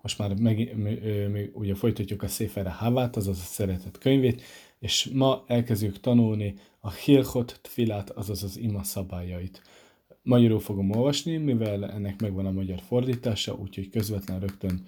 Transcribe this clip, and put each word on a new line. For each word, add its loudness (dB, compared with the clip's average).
Most -6
már -2
meg, 2
ö, -2
ö, -2
még -4
ugye -2
folytatjuk -2
a -4
Széfere -4
Havát, 0
azaz 0
a -10
szeretet -4
könyvét, 4
és -2
ma 4
elkezdjük 0
tanulni 4
a -6
Hilchot 2
Tfilát, -2
azaz -6
az -8
ima -2
szabályait. -8
Magyarul 6
fogom -2
olvasni, 0
mivel 0
ennek -6
megvan -2
a 0
magyar -4
fordítása, -2
úgyhogy -10
közvetlen -4
rögtön -4